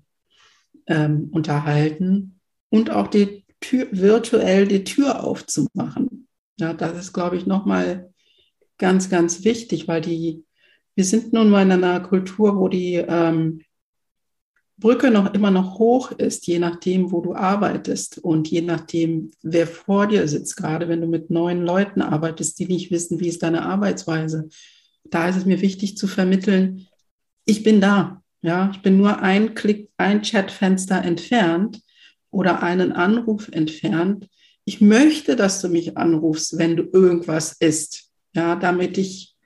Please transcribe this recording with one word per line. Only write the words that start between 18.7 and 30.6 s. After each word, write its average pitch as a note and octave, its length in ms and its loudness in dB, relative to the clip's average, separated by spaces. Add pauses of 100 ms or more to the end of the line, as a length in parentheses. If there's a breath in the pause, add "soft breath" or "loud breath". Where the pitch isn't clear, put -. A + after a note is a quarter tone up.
wer E3 240 0
vor G3 400 -2
dir G3 200 0
sitzt, - 300 -6
gerade E3 320 -4
wenn E3 100 -2
du E3 80 -4
mit E3 220 -4
neuen F3 340 -2
Leuten F#3+ 380 0
arbeitest, D#3+ 580 -4
die F3+ 60 -6
nicht F3 240 -4
wissen, E3+ 300 -4
wie F3 80 -4
ist E3 160 -6
deine E3 180 0
Arbeitsweise. D#3+ 880 -4 (560 loud breath)
Da E3+ 240 -2
ist F#3 80 0
es F#3 80 -2
mir F#3 160 2
wichtig G3 340 -2
zu - 120 -4
vermitteln, F#3+ 800 0 (580)
ich G#3 180 0
bin A3 180 6
da, G3 420 2 (180)
ja, F#3 320 0
ich - 80 -18
bin F#3+ 160 4
nur G#3 240 4
ein G#3 320 2
Klick, - 440 -2
ein G3+ 260 2
Chatfenster F#3+ 800 0